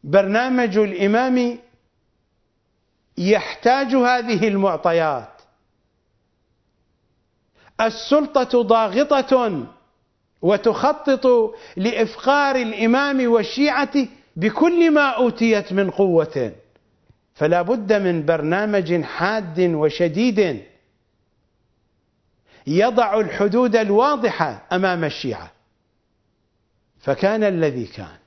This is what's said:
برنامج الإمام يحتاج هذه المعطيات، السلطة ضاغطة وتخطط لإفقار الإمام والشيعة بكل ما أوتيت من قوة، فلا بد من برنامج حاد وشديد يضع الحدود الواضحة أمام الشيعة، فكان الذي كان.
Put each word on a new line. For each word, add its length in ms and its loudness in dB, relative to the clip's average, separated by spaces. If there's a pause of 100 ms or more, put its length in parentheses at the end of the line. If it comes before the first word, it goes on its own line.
برنامج 720 2
الإمام 800 0 (1600)
يحتاج 760 0
هذه 540 2
المعطيات، 800 0 (2500)
السلطة 840 0
ضاغطة 1040 0 (760)
وتخطط 1120 0 (220)
لإفقار 800 0
الإمام 760 0
والشيعة 760 0 (280)
بكل 540 2
ما 200 2
أوتيت 640 0
من 180 0
قوة، 640 0 (840)
فلا 280 0
بد 300 -2
من 340 0
برنامج 760 0
حاد 580 -4
وشديد 1000 0 (2000)
يضع 540 0
الحدود 560 0
الواضحة 960 0
أمام 320 -2
الشيعة، 480 -8 (1500)
فكان 440 -2
الذي 420 -2
كان. 400 -18